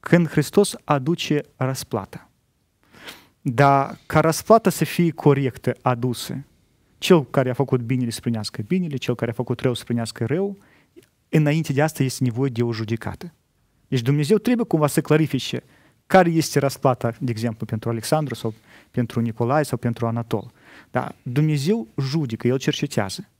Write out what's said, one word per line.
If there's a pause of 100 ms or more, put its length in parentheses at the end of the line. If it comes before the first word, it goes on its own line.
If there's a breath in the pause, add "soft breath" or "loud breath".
când
Hristos (100)
aduce (140)
răsplata. (1080 loud breath)
Dar
ca
răsplată
să
fie
corectă
adusă, (540)
cel
care
a
făcut
binele
să
primească
binele,
cel
care
a
făcut
rău
să
primească
rău, (680 soft breath)
înainte
de
asta
este
nevoie
de
o
judecată. (540)
Deci
Dumnezeu
trebuie
cumva
să
clarifice (440 soft breath)
care
este
răsplata,
de
exemplu,
pentru
Alexandru
sau (360 soft breath)
pentru
Nicolae
sau
pentru
Anatol. (380 loud breath)
Dar
Dumnezeu
judecă,
El
cercetează. (120)